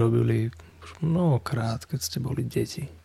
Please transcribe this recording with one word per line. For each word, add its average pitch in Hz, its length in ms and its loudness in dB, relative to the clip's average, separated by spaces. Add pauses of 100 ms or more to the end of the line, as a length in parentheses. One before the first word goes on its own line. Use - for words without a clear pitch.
robili 117 480 4 (320)
už - 240 -10
mnohokrát, 131 800 2
keď - 160 -6
ste - 160 -6
boli 127 320 -4
deti. 117 400 -4 (160)